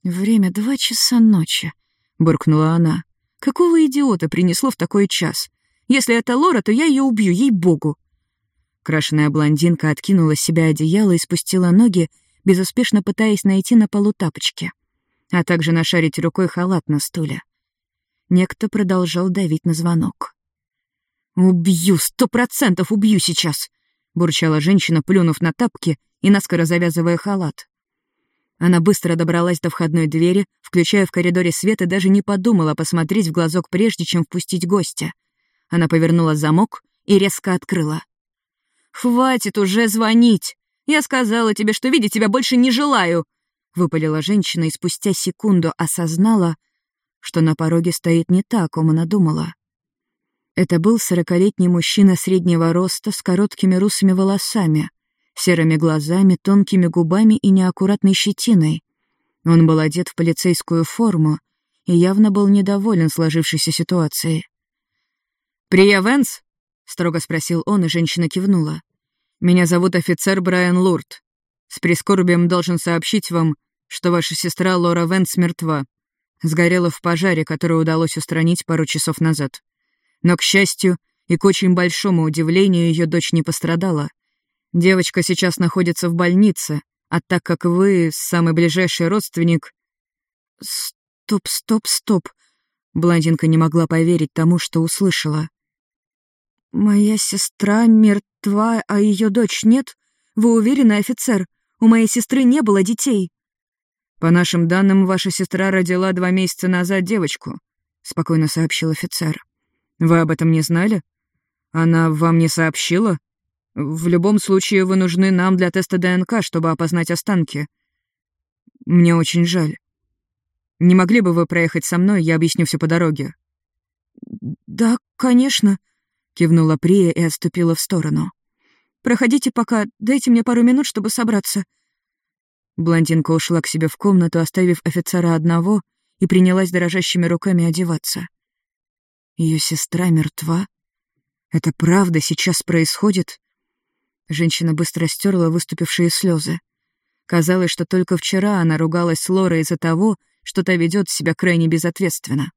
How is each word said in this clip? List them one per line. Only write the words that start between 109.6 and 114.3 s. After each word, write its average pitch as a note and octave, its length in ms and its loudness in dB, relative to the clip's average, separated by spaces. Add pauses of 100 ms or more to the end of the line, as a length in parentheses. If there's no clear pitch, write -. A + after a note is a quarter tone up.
«Вы E3 200 4
об D#3+ 120 0
этом D#3+ 200 0
не D#3+ 100 2
знали? F3 400 -2 (720)
Она E3 380 2
вам E3 280 2
не E3 100 2
сообщила? E3 720 -2 (560)
В D#3+ 340 -6
любом F3 320 2